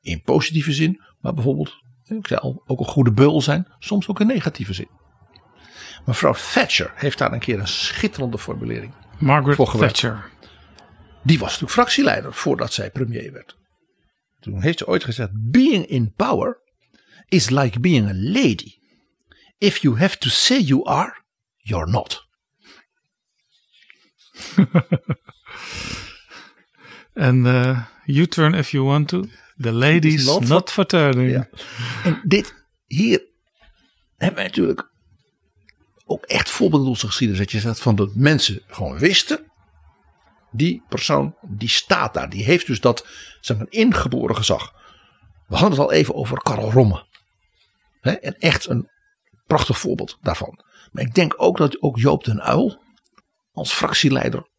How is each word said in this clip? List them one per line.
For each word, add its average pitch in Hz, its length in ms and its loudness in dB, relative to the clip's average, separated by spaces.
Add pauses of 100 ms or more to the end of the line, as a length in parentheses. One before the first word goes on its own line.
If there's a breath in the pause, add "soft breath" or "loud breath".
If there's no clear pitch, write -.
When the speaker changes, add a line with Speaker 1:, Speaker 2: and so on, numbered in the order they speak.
Speaker 1:
In 82 220 -8
positieve 151 500 0
zin, 156 300 0 (160 soft breath)
maar - 160 -6
bijvoorbeeld, 143 380 -2 (320)
ik 214 220 -10
zei - 140 -4
al, 135 260 -8
ook 131 120 -4
een - 80 -4
goede 120 260 4
beul 143 280 4
zijn, 151 260 -2 (120 soft breath)
soms - 300 -4
ook 190 120 -4
in 208 60 2
negatieve 156 460 -4
zin. 90 160 -10 (1160 loud breath)
Mevrouw - 300 0 (180)
Thatcher - 420 0
heeft 143 240 -4
daar - 140 0
een 117 60 -6
keer 110 200 -4
een 98 100 -6
schitterende 131 680 -4
formulering 113 560 -8 (240)
Speaker 2:
Margaret 143 380 2
Speaker 1:
voor 131 100 6
gebruikt. 110 340 2
Speaker 2:
Thatcher. 107 300 -6 (920 soft breath)
Speaker 1:
Die 156 160 4
was - 100 -4
natuurlijk - 240 -6
fractieleider 240 600 0
voordat 120 380 -2
zij - 180 -6
premier 117 420 -6
werd. - 260 -20 (800)
Toen 98 240 -8
heeft 165 160 0
ze - 80 -8
ooit 180 180 0
gezegd, 113 280 -6
"Being 170 540 2
in 117 260 -2
power - 460 -2 (720 soft breath)
is 120 220 2
like 127 300 0
being 127 280 4
a 98 60 -4
lady. 135 640 0 (800 soft breath)
If 202 180 2
you 120 220 2
have 185 200 2
to 131 100 -4
say - 320 2
you 139 280 2
are, - 340 -2 (340)
you're 90 340 -4
not." - 380 -4 (2250 soft breath)
Speaker 2:
<laughs> 175 320 2 (2250 loud breath)
En, 127 340 4
eh, 127 400 2 (180 loud breath)
"You 151 220 2
turn 160 280 2
if 156 160 -2
you 135 140 0
want 143 240 2
to. 185 160 -2 (320 soft breath)
The 117 160 -2
ladies 151 520 4
Speaker 1:
Not 135 240 2
Speaker 2:
not - 220 4
Speaker 1:
for - 20 -8
Speaker 2:
for 196 140 0
turning." 131 440 2
Speaker 1:
Ja. 127 180 -2 (560 loud breath)
En 170 200 0
dit, 202 420 0 (200)
hier 202 400 0 (880)
hebben - 200 -2
wij 98 100 -6
natuurlijk - 420 -2 (1160)
ook - 200 -6
echt - 260 -2
voorbeelden 156 360 2
in 131 60 0
onze 117 140 -4
geschiedenis, 104 360 0
dat 101 100 -4
je 107 80 -2
zegt 113 200 -4
van, 113 160 4
dat 101 180 0
mensen 127 520 2
gewoon 82 320 -8
wisten, 185 540 0 (960)
die 151 380 0
persoon, 143 480 -2 (120)
die 107 200 -8
staat - 460 0
daar, 67 160 -6
die 101 140 -6
heeft 170 220 2
dus 117 140 -4
dat, 120 280 2 (320 loud breath)
zeg - 160 -2
maar, 110 120 -6
ingeboren 131 680 0
gezag. - 360 -2 (760 soft breath)
We 92 100 -4
hadden 196 140 4
het 143 180 2
al - 40 0
even 156 220 2
over 123 280 -6
Karl - 280 -2
Romme. 110 360 4 (920)
Hè, 127 100 -2
en - 280 -8
echt - 300 -2
een 120 220 -4 (560)
prachtig 151 320 0
voorbeeld - 420 -6
daarvan. - 440 -6 (260 soft breath)
Maar - 120 -6
ik 120 120 -6
denk 175 220 2
ook - 200 2
dat 147 260 0
ook 127 160 0
Joop 139 260 2
den 107 240 -2
Uyl - 340 0 (720)
als - 200 -8
fractieleider - 760 0 (100)